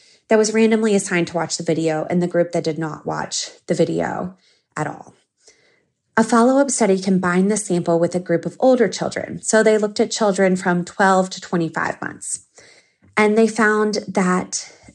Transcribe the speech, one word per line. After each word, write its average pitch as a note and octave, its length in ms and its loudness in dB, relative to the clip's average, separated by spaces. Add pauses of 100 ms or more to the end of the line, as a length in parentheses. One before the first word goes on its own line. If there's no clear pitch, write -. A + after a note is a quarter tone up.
(300)
that A3+ 80 4
was G#3+ 160 2
randomly A3 420 2
assigned F3+ 320 0
to - 80 -8
watch E3 220 -4
the E3+ 80 -8
video D#3+ 440 -2
and F3+ 140 2
the - 20 0
group F3 280 0
that E3+ 100 -2
did D#3 160 -4
not D3+ 260 -8
watch - 440 -6 (160)
the F3 100 0
video E3 600 -2 (400)
at D3+ 100 -6
all. - 260 -14 (1080)
A A3+ 40 6
follow-up B3+ 480 4
study F#3+ 280 2
combined F#3 520 0
the G#3+ 60 -2
sample F3 420 -2
with E3+ 160 -2
a F3+ 40 0
group E3+ 280 -2
of F3 120 -12
older A#3+ 300 4
children. - 540 -8
So A3 180 2
they G#3+ 160 4
looked G#3 220 -2
at A#3 100 2
children G3 460 2
from F3+ 280 -2
twelve F#3+ 460 2
to - 100 -12
twenty-five E3 640 -4
months. - 460 -12 (680)
And G#3+ 220 2
they A3+ 100 4
found G#3+ 600 0
that - 680 -2 (200)